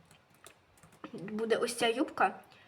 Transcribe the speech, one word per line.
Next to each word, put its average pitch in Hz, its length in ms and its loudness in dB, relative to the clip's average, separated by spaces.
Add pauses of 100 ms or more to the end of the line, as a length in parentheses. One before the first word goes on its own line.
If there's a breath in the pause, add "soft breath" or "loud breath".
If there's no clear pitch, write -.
(1120)
Буде 214 440 -2
ось 240 200 -2
ця 240 120 2
юбка, 233 460 2 (320 soft breath)